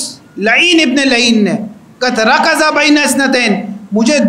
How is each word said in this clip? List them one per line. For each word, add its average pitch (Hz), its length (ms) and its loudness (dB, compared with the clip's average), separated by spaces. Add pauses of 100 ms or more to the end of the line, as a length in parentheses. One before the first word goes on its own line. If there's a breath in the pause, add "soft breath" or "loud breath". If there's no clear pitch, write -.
(380)
लईन 285 420 2
इब्न 277 280 0
लईन 233 360 2
ने 175 100 0 (480)
"कत 247 180 -2
रकज़ा 302 500 2
बैन 294 280 2
इसनतैन", 262 800 -2 (160)
मुझे 233 240 2 (100)